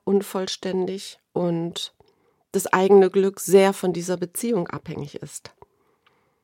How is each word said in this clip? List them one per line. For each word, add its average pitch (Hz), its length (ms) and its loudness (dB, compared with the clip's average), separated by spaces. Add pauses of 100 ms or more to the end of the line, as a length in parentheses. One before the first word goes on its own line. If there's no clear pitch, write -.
unvollständig 190 1120 -4 (140)
und 170 600 -4 (580)
das 190 160 -4
eigene 190 420 6
Glück 190 300 0
sehr 190 320 6
von 185 200 -2
dieser 175 240 -4
Beziehung 180 520 -4
abhängig 151 480 -12
ist. - 360 -16 (920)